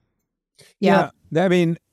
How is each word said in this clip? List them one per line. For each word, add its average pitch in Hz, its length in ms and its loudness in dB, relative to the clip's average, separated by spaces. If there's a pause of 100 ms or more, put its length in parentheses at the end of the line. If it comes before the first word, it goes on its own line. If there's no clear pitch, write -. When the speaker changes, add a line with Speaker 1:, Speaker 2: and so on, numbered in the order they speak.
(800)
Speaker 1:
Yeah. 190 300 0 (200)
Speaker 2:
Yeah. 160 140 -2
I 196 40 0
mean, 175 300 0 (140)